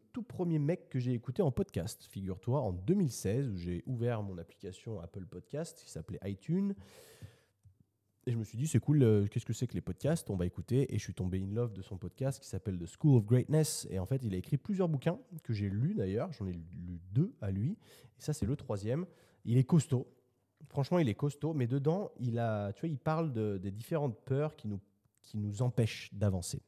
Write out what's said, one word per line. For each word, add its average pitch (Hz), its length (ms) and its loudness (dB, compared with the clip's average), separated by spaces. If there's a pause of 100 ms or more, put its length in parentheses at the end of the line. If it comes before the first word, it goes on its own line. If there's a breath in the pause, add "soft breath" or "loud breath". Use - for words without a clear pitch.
(120)
tout 240 100 -6
premier 170 360 -2
mec 151 300 0
que 135 100 -2
j'ai 123 140 0
écouté 123 300 -2
en 156 80 4
podcast, - 600 -4
figure-toi, 95 500 -2
en 107 120 0
deux 92 220 0
mille 175 180 2
seize, 127 380 0
où 101 60 -4
j'ai 87 300 -4
ouvert 120 360 -2
mon 98 160 -6
application 92 640 -10
Apple 85 260 -10
Podcast, 139 580 -10
qui - 60 -20
s'appelait - 340 -10
iTunes. 175 500 0 (1500 loud breath)
Et 123 60 -2
je 120 60 2
me 113 80 -2
suis - 120 -10
dit, « 127 120 0
C'est 135 100 6
cool, 147 240 6
euh, 107 240 8
qu'est-ce 117 180 -2
que - 80 -2
c'est 123 140 -2
que - 80 -4
les 92 60 -2
podcasts ? 143 500 -2
On 101 60 0
va 90 100 2
écouter. » 113 480 0
Et 104 40 2
je - 40 -4
suis - 120 -8
tombé 95 280 -2
in 98 100 -4
love 117 200 -2
de 95 100 -10
son 95 160 -12
podcast 131 420 -4
qui - 80 -20
s'appelle 92 300 -4
The 85 80 -6
School 139 300 6
of 104 100 6
Greatness. 127 640 2
Et 95 80 -2
en 92 80 0
fait, 135 180 -2
il 107 100 0
a - 20 0
écrit 92 220 0
plusieurs 190 300 0
bouquins 160 300 0 (240)
que - 100 -4
j'ai 101 160 0
lus 120 260 0
d'ailleurs. 120 380 -2
J'en 104 140 -6
ai 92 60 -4
lu 87 480 -10 (100)
deux 151 300 2
à 101 100 -2
lui. 104 220 0
Et - 480 -16
ça, - 120 -4
c'est 113 140 -2
le 120 80 2
troisième. 113 520 -2 (380 soft breath)
Il 117 140 4
est 131 60 8
costaud. 131 420 4 (640)
Franchement, 175 320 0
il 143 80 4
est 101 80 2
costaud. 147 360 -2
Mais 135 140 2
dedans, 143 540 0
il 117 180 -2
a, 107 360 0
tu - 80 -20
vois, 165 80 -2
il 143 80 -2
parle 156 340 0
de, 107 260 0
des 95 140 -4
différentes 131 520 -2
peurs 147 300 0
qui - 140 -10
nous, 104 100 -4 (420)
qui - 160 -10
nous 104 240 -2
empêchent 123 540 0
d'avancer. 98 540 0